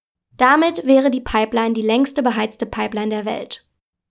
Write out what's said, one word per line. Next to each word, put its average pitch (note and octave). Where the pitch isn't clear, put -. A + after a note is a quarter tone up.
Damit D#4
wäre C4+
die B3+
Pipeline A3+
die A3
längste B3+
beheizte A3+
Pipeline G#3+
der G#3+
Welt. -